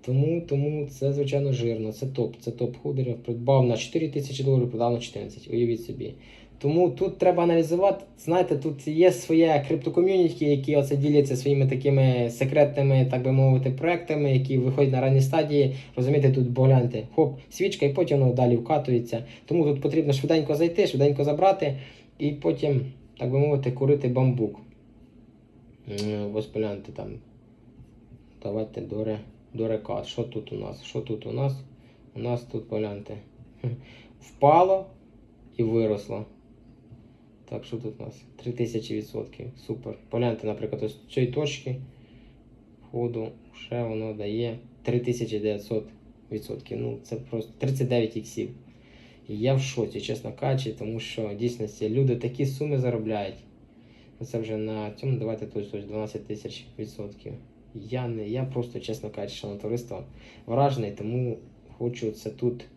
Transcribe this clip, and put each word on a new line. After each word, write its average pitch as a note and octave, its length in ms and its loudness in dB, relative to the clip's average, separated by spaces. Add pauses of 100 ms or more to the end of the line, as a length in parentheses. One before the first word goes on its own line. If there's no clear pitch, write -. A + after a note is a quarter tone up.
Тому, D3+ 360 2
тому D3 460 -2
це, C#3 260 -2
звичайно, C#3 400 0
жирно, A2+ 380 -2
це - 140 -8
топ, B2 340 -4
це A#2 120 -8
топ A#2 260 -4
худерів. C3 380 -4
Придбав B2 520 2
на A#2 100 2
чотири D#3+ 320 -2
тисячі C#3 340 -6
доларів, C3 260 4
продав A#2+ 240 0
на A#2 60 -2
чотирнадцять, - 540 -12
уявіть A#2 300 0
собі. - 300 -10 (440)
Тому E3 320 2
тут F#3 280 -2
треба F3 260 4
аналізувати, E3+ 640 4 (140)
знаєте, F3 360 2
тут C#3 320 -4
є E3 240 6
своє D#3+ 560 4
криптоком'юніті, E3 800 2
які D3 300 2
оце C#3+ 220 2
діляться C#3 380 4
своїми C#3 320 2
такими C3 640 4
секретними, C#3 840 4
так B2 120 0
би C3 80 2
мовити, C3 400 4
проектами, D3+ 600 0
які C3 240 2
виходять C3+ 340 4
на B2+ 100 2
ранній C3+ 200 6
стадії. C#3+ 540 4 (200)
Розумієте, C3+ 360 4
тут B2 220 2
погляньте, B2 640 4
хоп, D3 240 4 (100)
свічка, F#3+ 360 0
і C#3 80 2
потім D3+ 260 2
воно B2 140 6
далі A#2+ 220 4
вкатується. B2+ 680 0 (220)
Тому E3 180 2
тут C#3+ 180 2
потрібно D3 320 2
швиденько D3+ 420 2
зайти, E3+ 320 2
швиденько C#3 360 4
забрати, D3+ 540 2 (420)
і D3 120 0
потім, C#3+ 500 0 (380)
так B2 120 -2
би C3+ 80 2
мовити, C#3 320 2
курити C#3 360 2
бамбук. A#2+ 520 2 (1400)
М, G#2 340 -4
ось A2 100 -2
погляньте G#2 460 -6
там. - 160 -12 (1400)
Давайте G#2+ 380 -6
до G#2+ 220 -6
ре-, G#2+ 160 -4 (340)
до A2+ 140 -2
рекат. G#2+ 380 -4
Що - 180 -6
тут - 300 -8
у - 20 -10
нас? G2+ 280 -10
Що - 180 -6
тут G#2+ 240 -8
у A2 60 -8
нас? C3+ 220 0 (600)
У - 40 -10
нас A#2+ 220 -4
тут, - 280 -10
погляньте, G#2+ 440 -6 (500)
<laughs> B2+ 60 0 (520)
впало F#3 640 6 (720)
і A#2 60 0
виросло. G#2+ 600 0 (1200)
Так, - 160 -10
що - 120 -10
тут - 220 -10
у A2 40 -10
нас? - 180 -14 (220)
Три B2+ 80 -6
тисячі A2 440 -4
відсотків. - 500 -10 (220)
Супер. A2 300 -8 (120)
Погляньте, A#2 380 -2
наприклад, G#2+ 360 -6
ось G#2+ 140 -8 (120)
з - 40 -18
цієї B2+ 180 0
точки C#3+ 440 -4 (1080)
входу A#2 460 -6 (380)
ще A#2+ 180 -4
воно A2 300 -6
дає A2 440 -4 (260)
три B2 160 0
тисячі A#2 400 -2
дев'ятсот G#2+ 440 -2 (480)
відсотків. G#2+ 500 -10
Ну, A#2 220 -6
це - 120 -8
просто - 420 -8
тридцять C3+ 300 -2
дев'ять A#2 300 0
іксів. G#2+ 320 -8 (800)
І G#2+ 100 -8
я B2+ 140 2
в C3+ 80 2
шоці, A2 400 -4
чесно - 380 -8
кажучи, C3+ 320 -2
тому A2 280 -8
що, A2 280 -8
в G#2 100 -8
дійсності, A2 520 -4
люди B2+ 260 2
такі C3 300 -4
суми D3 340 -2
заробляють. G#2+ 580 -2 (840)
Ну, - 60 -10
це A#2 140 -6
вже A2 180 -4
на G#2+ 340 -6
цьому, C3 260 -4
давайте G#2+ 280 -6
тут - 280 -10
ось G2+ 120 -10
дванадцять G#2+ 420 -8
тисяч G#2+ 380 -12 (140)
відсотків. G#2 540 -14 (420)
Я A#2 320 -6
не, A2 200 -6
я B2 160 -4
просто, B2+ 360 -6
чесно A2 300 -8
кажучи, G2+ 260 -10
шановне G#2 260 -10
товариство, G#2+ 420 -6 (420)
вражений, A#2+ 460 0
тому A#2 460 -6 (400)
хочу A#2+ 340 -4
це - 180 -10
тут B2 360 -4 (120)